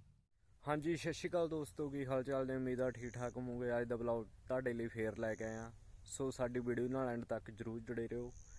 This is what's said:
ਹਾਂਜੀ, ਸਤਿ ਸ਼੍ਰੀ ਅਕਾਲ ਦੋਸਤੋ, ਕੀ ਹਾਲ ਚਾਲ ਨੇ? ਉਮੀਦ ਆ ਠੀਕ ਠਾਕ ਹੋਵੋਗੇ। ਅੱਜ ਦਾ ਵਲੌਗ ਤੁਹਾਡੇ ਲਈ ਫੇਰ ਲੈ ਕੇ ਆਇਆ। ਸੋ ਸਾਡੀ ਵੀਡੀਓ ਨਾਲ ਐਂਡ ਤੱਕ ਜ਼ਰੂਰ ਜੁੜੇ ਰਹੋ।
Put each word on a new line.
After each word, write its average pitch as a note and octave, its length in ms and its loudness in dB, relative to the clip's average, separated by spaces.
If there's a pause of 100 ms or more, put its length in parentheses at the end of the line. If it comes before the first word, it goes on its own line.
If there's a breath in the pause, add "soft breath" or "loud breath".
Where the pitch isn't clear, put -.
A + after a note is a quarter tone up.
(680)
ਹਾਂਜੀ, D3+ 280 2
ਸਤਿ D#3 160 0
ਸ਼੍ਰੀ D#3+ 180 -4
ਅਕਾਲ E3+ 180 4
ਦੋਸਤੋ, D3+ 420 -2
ਕੀ C#3 160 -2
ਹਾਲ C3 180 2
ਚਾਲ C3+ 220 2
ਨੇ? C3 100 2
ਉਮੀਦ B2+ 240 2
ਆ B2+ 100 4
ਠੀਕ A#2 220 -4
ਠਾਕ B2 240 -2
ਹੋਵੋਗੇ। B2 440 2
ਅੱਜ A#2+ 80 2
ਦਾ A#2+ 80 2
ਵਲੌਗ A#2 300 2 (220)
ਤੁਹਾਡੇ B2+ 240 2
ਲਈ A#2 140 0
ਫੇਰ A2 320 0
ਲੈ A2+ 160 2
ਕੇ A2 100 -2
ਆਇਆ। A2+ 280 -4 (320)
ਸੋ C3+ 260 -2
ਸਾਡੀ B2 300 0
ਵੀਡੀਓ A#2+ 280 2
ਨਾਲ C3 200 2
ਐਂਡ A#2 160 0
ਤੱਕ A2+ 260 -2
ਜ਼ਰੂਰ A2+ 300 -6
ਜੁੜੇ A#2 280 -2
ਰਹੋ। A#2+ 240 -4 (260 loud breath)